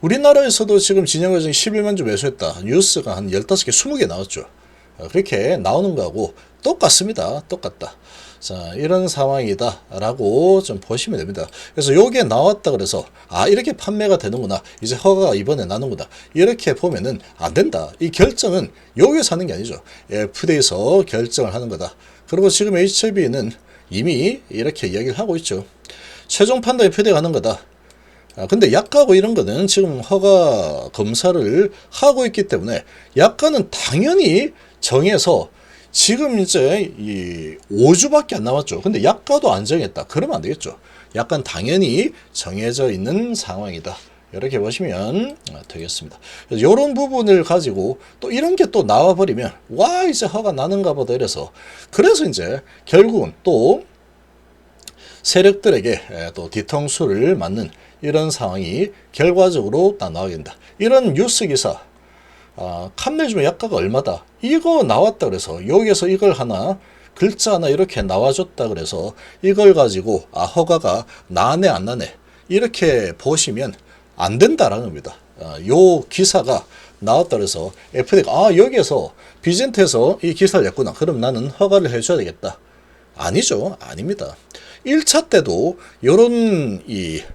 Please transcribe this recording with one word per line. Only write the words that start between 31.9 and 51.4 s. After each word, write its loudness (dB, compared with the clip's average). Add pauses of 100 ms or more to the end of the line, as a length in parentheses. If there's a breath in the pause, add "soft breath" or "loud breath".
하고 2
있기 -2
때문에 -4 (340 loud breath)
약가는 2
당연히 2 (280 soft breath)
정해서 2 (400 soft breath)
지금 0
이제 0
이 -8 (140)
오 6
주밖에 0
안 -6
남았죠. -4
근데 -2
약가도 2
안 -4
정했다. -4
그러면 -4
안 -8
되겠죠. -10 (360 soft breath)
약간 -4
당연히 -2 (200 loud breath)
정해져 -4
있는 -4
상황이다. -10 (380 loud breath)
이렇게 -6
보시면, -4 (160)
아, -18
되겠습니다. -12 (300 loud breath)
그래서 -2
요런 4
부분을 2
가지고 -2 (200 loud breath)
또 -10
이런 0
게 4
또 2
나와버리면 2 (160)
"와, 0
이제 -2
허가 -4
나는가 -2
보다." -4
이래서, -4 (380 loud breath)